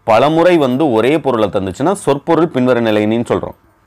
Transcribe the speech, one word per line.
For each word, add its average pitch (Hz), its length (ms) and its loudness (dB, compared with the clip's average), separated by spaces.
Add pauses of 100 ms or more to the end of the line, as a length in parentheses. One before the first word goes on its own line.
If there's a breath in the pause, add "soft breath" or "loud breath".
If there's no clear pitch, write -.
பலமுறை 160 520 2
வந்து 139 360 0
ஒரே 120 260 2
பொருளை 120 300 0
தந்துச்சுன்னா 98 440 -4
சொற்பொருள் 160 560 -2
பின்வரும் 127 380 0
நிலையினின்னு 107 420 0
சொல்றோம். - 280 -4 (300)